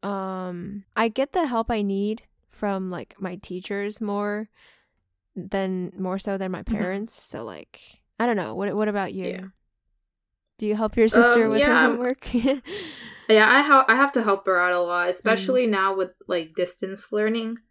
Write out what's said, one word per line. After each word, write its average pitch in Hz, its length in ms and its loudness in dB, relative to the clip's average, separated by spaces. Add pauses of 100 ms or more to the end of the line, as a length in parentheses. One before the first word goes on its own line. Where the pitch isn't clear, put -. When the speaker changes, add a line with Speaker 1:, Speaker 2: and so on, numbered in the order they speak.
Speaker 1:
um, 190 800 -8 (120)
I 226 120 2
get 262 240 -2
the 339 160 0
help 226 220 -2
I 220 120 -2
need 202 400 -2 (280)
from, 190 400 -4
like, 165 300 -12
my 180 160 -6
teachers 202 640 -8
more 208 500 -4 (840)
than, 185 640 -4
more 185 200 -4
so 196 200 -4
than 185 140 -6
my 196 160 -8
Speaker 2:
Mm-hmm. 233 80 -2
Speaker 1:
parents. 202 380 -6
So, - 300 -12
like, - 560 -18 (200)
I 233 60 0
don't 233 100 0
know. 135 180 -4
What, 196 220 -4
what 214 120 0
about 202 260 -4
you? 185 180 -6
Speaker 2:
Yeah. 185 140 -12 (1120)
Speaker 1:
Do 214 80 -4
you 208 80 0
help 214 220 -2
your 226 120 6
sister 233 380 6
Speaker 2:
Um, 220 40 0
Speaker 1:
with 220 120 2
her - 80 4
Speaker 2:
yeah, 240 80 6
I'm 240 140 6
Speaker 1:
homework? 247 420 -4
<laughs> 262 280 0 (680)
Speaker 2:
Yeah, 214 200 8
I 254 140 6
hel-, 277 260 6
I 226 60 6
have 277 180 4
to 233 100 2
help 196 240 0
her 185 140 2
out 180 120 2
a 180 80 2
lot, 175 280 0
Speaker 1:
Mm. - 20 0
Speaker 2:
especially 214 560 0
now 196 280 2
with, 185 160 -2 (160)
like, 165 280 -4
distance 190 580 -6
learning. 220 460 -2 (120)